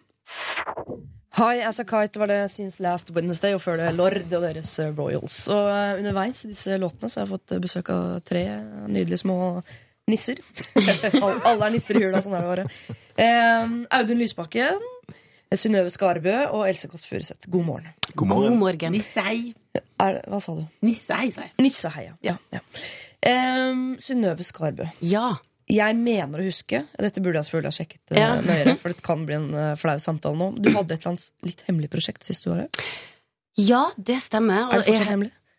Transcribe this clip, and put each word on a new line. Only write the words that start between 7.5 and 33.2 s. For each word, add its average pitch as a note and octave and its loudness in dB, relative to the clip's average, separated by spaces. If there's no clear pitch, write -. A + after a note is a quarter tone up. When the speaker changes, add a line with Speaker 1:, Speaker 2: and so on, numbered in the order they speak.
Speaker 1:
eh, F#3 0
besøk F3+ -4
av F3+ -2
tre F3+ -2
nydelige F#3 0
små F3+ -2
nisser. A3 0
<laughs> G3 4
Al-, G3 2
alle G#3+ 6
er A3 2
nisser G#3+ 0
i G#3+ 6
hula, F#3+ 2
sånn G3 -4
er F3 0
det F3+ -2
bare. F#3 -2
Ehm, A#3 4
Audun A#3+ 2
Lysbakken, A#3 -2
Synnøve G3 2
Skarbø F3+ 0
og G#3 0
Else E3+ -2
Kåss - -18
Furuseth. - -10
God F3 2
morgen. D#3+ -6
Speaker 2:
God - 2
morgen. G#3 6
Speaker 3:
God A#3 6
morgen. E3+ 0
Speaker 4:
Nissehei. A3+ -2
Speaker 1:
Er - 0
det, - -8
hva G3 -4
sa E3+ -4
du? D#3+ -6
Speaker 4:
Nissehei, A3+ 0
sa - -12
jeg. - -16
Speaker 1:
Nisseheia, E3 0
ja, F3+ -2
ja. - -10
Ehm, B3+ 2
Synnøve F#3+ 0
Skarbø. - -6
Speaker 3:
Ja. G#3 2
Speaker 1:
Jeg G#3+ 4
mener F#3 0
å - 0
huske, G#3+ -2
dette G3+ -2
burde E3+ 2
jeg D3+ -4
selvfølgelig D#3 -2
ha D#3 -2
sjekket, - -12
eh, D#3 2
Speaker 3:
Ja. A3+ 6
Speaker 1:
nøyere, E3 6
for - -4
det - -14
kan D#3+ 0
bli D3 -4
en, D3+ -2
eh, D3+ -2
flau D#3 0
samtale D#3 -2
nå. F#3 0
Du G3+ 4
hadde F3 0
et D#3+ -4
eller F3 -4
annet - -10
litt F3 -10
hemmelig D#3 0
prosjekt D#3+ -4
sist - -6
du F3 -2
var E3+ -2
her. C4 -6